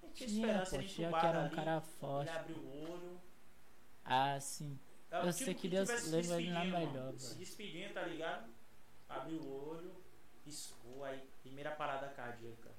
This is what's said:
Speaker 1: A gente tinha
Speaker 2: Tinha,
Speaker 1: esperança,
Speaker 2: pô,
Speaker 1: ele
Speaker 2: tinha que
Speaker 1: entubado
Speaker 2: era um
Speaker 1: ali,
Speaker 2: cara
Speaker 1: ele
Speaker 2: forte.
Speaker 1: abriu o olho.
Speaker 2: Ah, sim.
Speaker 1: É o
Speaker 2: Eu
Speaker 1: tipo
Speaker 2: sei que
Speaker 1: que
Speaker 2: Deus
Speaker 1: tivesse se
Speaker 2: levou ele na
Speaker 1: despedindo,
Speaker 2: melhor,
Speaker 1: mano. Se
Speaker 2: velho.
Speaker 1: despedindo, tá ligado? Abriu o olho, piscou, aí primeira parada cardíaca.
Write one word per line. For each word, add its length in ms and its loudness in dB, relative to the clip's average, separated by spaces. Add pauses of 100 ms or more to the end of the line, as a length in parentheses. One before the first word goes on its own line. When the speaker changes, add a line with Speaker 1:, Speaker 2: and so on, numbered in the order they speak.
Speaker 1:
A 40 -10
gente 100 -8
tinha 120 -4
Speaker 2:
Tinha, 200 4
Speaker 1:
esperança, 240 6
Speaker 2:
pô, 40 2
Speaker 1:
ele 120 0
Speaker 2:
tinha 200 0
que 60 2
Speaker 1:
entubado 120 8
Speaker 2:
era 120 8
um 80 4
Speaker 1:
ali, 100 0
Speaker 2:
cara 200 4
Speaker 1:
ele 40 4 (180)
Speaker 2:
forte. 300 0
Speaker 1:
abriu 280 -2
o 360 -6
olho. 280 -6 (840)
Speaker 2:
Ah, 340 6
sim. 400 -4 (320)
Speaker 1:
É 80 0
o 80 4
Speaker 2:
Eu 60 6
Speaker 1:
tipo 120 0
Speaker 2:
sei 100 2
que 80 -6
Speaker 1:
que 60 2
Speaker 2:
Deus 200 6
Speaker 1:
tivesse 220 2
se 40 4
Speaker 2:
levou 260 6
ele 100 2
na 100 4
Speaker 1:
despedindo, 180 2 (120)
Speaker 2:
melhor, 160 -2
Speaker 1:
mano. 120 -6
Se 100 -6
Speaker 2:
velho. 100 -6
Speaker 1:
despedindo, 560 -6
tá 80 0
ligado? 480 -2 (580)
Abriu 320 -2
o 300 -4
olho, 220 -6 (520)
piscou, 600 -8
aí 180 -2 (200)
primeira 280 -4
parada 380 0
cardíaca. 720 -8